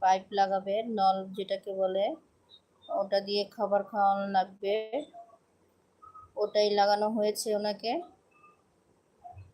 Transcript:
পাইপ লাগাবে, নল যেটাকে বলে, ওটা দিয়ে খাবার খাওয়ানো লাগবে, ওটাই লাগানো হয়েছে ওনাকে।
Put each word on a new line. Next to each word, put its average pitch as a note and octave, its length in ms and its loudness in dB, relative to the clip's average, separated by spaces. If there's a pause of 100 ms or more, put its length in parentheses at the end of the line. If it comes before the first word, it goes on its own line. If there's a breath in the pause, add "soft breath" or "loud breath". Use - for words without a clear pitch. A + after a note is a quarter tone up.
পাইপ F#3+ 220 4 (100)
লাগাবে, G3 500 0
নল F#3+ 540 0
যেটাকে G3 360 -6
বলে, F#3+ 420 0 (720)
ওটা G3+ 320 -2
দিয়ে G3+ 240 -2
খাবার G3+ 400 0
খাওয়ানো G3 440 0
লাগবে, G3+ 760 -2 (1300)
ওটাই G#3 340 2
লাগানো G#3 380 2
হয়েছে G#3+ 460 0
ওনাকে। G#3 460 -2 (1500)